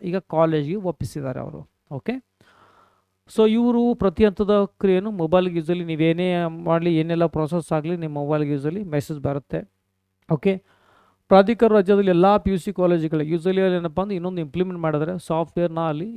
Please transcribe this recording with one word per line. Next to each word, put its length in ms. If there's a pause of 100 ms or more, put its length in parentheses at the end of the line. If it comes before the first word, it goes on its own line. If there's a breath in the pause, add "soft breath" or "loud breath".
ಈಗ 140
ಕಾಲೇಜ್ಗೆ 580
ಒಪ್ಪಿಸಿದ್ದಾರೆ 640
ಅವರು. 300 (220)
ಓಕೆ, 440 (1000 soft breath)
so 120
ಇವ್ರು 440
ಪ್ರತಿ 320
ಹಂತದ 400
ಕ್ರಿಯೆನು 460
ಮೊಬೈಲ್‌ಗೆ 480
usually 240
ನೀವೇನೇ 640
ಮಾಡ್ಲಿ, 500
ಏನೆಲ್ಲ 280
ಪ್ರೋಸೆಸ್ 460
ಆಗ್ಲಿ, 260
ನಿಮ್ 160
ಮೊಬೈಲ್‌ಗೆ 420
usually 340
ಮೆಸೇಜ್ 300
ಬರುತ್ತೆ. 520 (640)
ಓಕೆ, 300 (640 soft breath)
ಪ್ರಾಧಿಕಾರ 460
ರಾಜ್ಯದಲ್ಲಿ 360
ಎಲ್ಲ 280
ಪಿ 140
ಯು 60
ಸಿ 160
ಕಾಲೇಜುಗಳಿಗೆ 640
usually 260
ಅಲ್ಲಿ 160
ಏನಪ್ಪ 240
ಅಂದ್ರೆ 140
ಇನ್ನೊಂದು 260
ಇಂಪ್ಲಿಮೆಂಟ್ 400
ಮಾಡಿದ್ರೆ, 460
ಸಾಫ್ಟ್‌ವೇರ್‌ನ 520
ಅಲ್ಲಿ 380